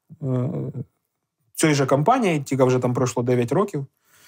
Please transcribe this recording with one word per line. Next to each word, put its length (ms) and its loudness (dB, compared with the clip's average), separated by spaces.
е, 140 -12
в 1300 -8
цій 200 2
же 120 0
компанії, 580 2
тільки 200 0
вже 160 4
там 140 -2
пройшло 300 -2
дев'ять 280 0
років. 340 -2